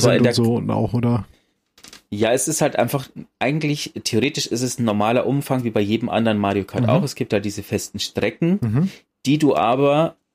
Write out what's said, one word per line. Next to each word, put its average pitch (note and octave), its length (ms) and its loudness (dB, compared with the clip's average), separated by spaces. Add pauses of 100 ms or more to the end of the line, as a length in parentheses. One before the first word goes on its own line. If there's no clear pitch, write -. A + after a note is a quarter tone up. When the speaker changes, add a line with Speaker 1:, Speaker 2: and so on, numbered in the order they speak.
Speaker 1:
zwar A#2+ 100 6
Speaker 2:
sind - 80 4
Speaker 1:
in A#2+ 40 4
der A#2+ 80 4
Speaker 2:
und A#2+ 40 -2 (100)
so A#2 100 2
und G#2 140 -4
auch, A2 240 -2
oder? A#2+ 340 0 (840)
Speaker 1:
Ja, A2 240 0
es C3+ 160 0
ist D3+ 120 -2
halt D3 160 2
einfach, C3 300 0 (320)
eigentlich, D3 540 -2 (100)
theoretisch B2 440 -2
ist A#2 140 -4
es B2+ 180 -2
ein A#2+ 60 0
normaler G#2+ 400 2
Umfang C3 380 -2
wie A#2 80 -4
bei A2+ 100 0
jedem G#2+ 280 0
anderen A2 280 0
Mario G2+ 280 0
Kart A#2+ 180 -4
Speaker 2:
Mhm. A2+ 60 2
Speaker 1:
auch. F#3 140 2
Es C#3 120 -6
gibt - 180 -6
halt G2+ 120 0
diese G2+ 180 -6
festen - 360 -6
Strecken, - 600 -2
Speaker 2:
Mhm. B2+ 280 0 (360)
Speaker 1:
die D3 120 2
du D3 180 2
aber C#3 600 2 (200)